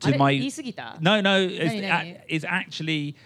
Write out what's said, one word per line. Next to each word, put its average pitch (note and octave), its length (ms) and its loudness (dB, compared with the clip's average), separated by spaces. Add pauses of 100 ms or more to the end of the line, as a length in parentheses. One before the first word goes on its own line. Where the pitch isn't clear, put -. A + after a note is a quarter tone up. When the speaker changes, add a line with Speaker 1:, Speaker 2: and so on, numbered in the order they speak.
Speaker 1:
to C#3 80 0
Speaker 2:
あ - 20 4
れ？ C3+ 60 4
Speaker 1:
my C#3 200 4
Speaker 2:
言 F#3+ 100 -2
い C#4 40 -6
過 D#4 100 -12
ぎ B3 120 -10
た？ A#2+ 260 -12
Speaker 1:
No, G3 220 4
no, G3 180 4
it's, F#3 420 -2
Speaker 2:
何、 - 0 -
何？ E3+ 280 -2
Speaker 1:
a-, - 180 -18
it's D#3+ 180 -2
actually D#3+ 680 -4 (100)